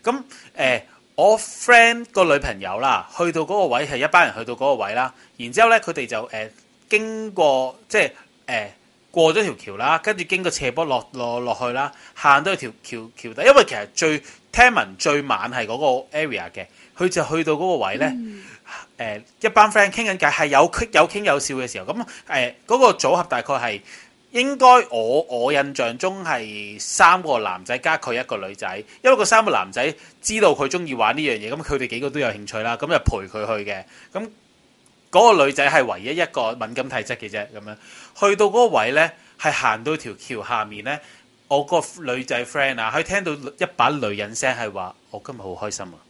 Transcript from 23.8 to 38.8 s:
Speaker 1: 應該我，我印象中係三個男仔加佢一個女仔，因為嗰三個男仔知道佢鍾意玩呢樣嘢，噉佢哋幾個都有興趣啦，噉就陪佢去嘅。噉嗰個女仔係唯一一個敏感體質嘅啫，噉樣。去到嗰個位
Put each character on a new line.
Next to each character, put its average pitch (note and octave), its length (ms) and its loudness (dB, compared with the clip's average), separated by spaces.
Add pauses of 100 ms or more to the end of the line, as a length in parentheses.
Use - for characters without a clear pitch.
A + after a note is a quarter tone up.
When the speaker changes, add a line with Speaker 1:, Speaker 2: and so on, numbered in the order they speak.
Speaker 1:
應 C4 260 -2
該 B3+ 100 6 (240)
我， A#2 320 2
我 B2+ 300 -2
印 C#3+ 220 0
象 A#2+ 240 -2
中 F#3+ 260 -4
係 G#2 540 -6
三 F#3 420 4
個 D3 200 0
男 F#2 240 -6
仔 A#2+ 140 -4
加 D#3+ 200 -2
佢 B2 220 -6
一 - 40 -8
個 A#2+ 120 -6
女 G2 180 -10
仔， F#2+ 220 -10 (260)
因 B3+ 80 4
為 C4 60 6
嗰 G#3+ 80 0
三 A3 200 4
個 G#3 60 0
男 G2 220 -2
仔 C3 200 -2 (300)
知 A3 180 -4
道 F3 100 6
佢 C#3 180 0
鍾 F3 180 -4
意 C#3 80 -8
玩 A#2 220 0
呢 D3+ 40 -4
樣 C#3 180 -2
嘢， G#2+ 140 -10
噉 D#3 100 -8
佢 D3 160 -4
哋 B2+ 100 -6
幾 A#2 120 -8
個 C#3 100 -4
都 D3 100 -6
有 B2+ 80 0
興 G#2 180 -8
趣 A2 120 -8
啦， A2+ 180 -4
噉 C#3+ 100 -8
就 D#3+ 120 2
陪 - 180 0 (100)
佢 G#2+ 180 -8 (200)
去 G2+ 60 -10
嘅。 F#2+ 140 -10 (280)
噉 G#3+ 160 -8 (840)
嗰 G#3+ 260 8
個 D3+ 100 6
女 C#3+ 60 0
仔 C#3+ 160 0
係 C3+ 160 4
唯 F#2+ 180 -4
一 C3 140 -6
一 F3 100 -2
個 A2+ 260 -4
敏 A#2 220 -10
感 C3 140 -6
體 B2 80 -10
質 A#2 200 -6
嘅 A2+ 120 -14
啫， G#2 240 -8
噉 G#2+ 80 -16
樣。 G#2+ 160 -16 (440)
去 G3+ 160 4
到 G#3 100 4
嗰 F#3+ 60 0
個 A#3+ 160 6
位 B2 240 2